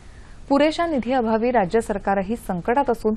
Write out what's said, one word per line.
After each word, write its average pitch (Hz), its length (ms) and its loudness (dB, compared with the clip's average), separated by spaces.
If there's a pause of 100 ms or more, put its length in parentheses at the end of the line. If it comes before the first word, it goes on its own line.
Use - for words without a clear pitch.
(480)
पुरेशा 302 380 2
निधीअभावी 240 640 0
राज्य 220 300 2
सरकारही 196 560 -2
संकटात 233 540 -2
असून 220 260 0